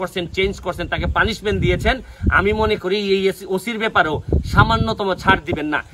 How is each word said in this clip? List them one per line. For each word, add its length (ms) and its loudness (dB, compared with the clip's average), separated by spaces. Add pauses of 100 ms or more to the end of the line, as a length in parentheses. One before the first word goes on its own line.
করছেন, 240 -4 (120)
change 180 0 (100)
করছেন, 280 -6
তাকে 140 -2 (100)
punishment 480 0
দিয়েছেন, 320 2 (420)
আমি 120 2 (120)
মনে 200 2
করি 140 0 (200)
এই 60 0 (320)
ওসির 280 -4
ব্যাপারেও 340 2 (360)
সামান্যতম 560 2 (140)
ছাড় 260 2
দিবেন 260 -2
না। 60 0 (140)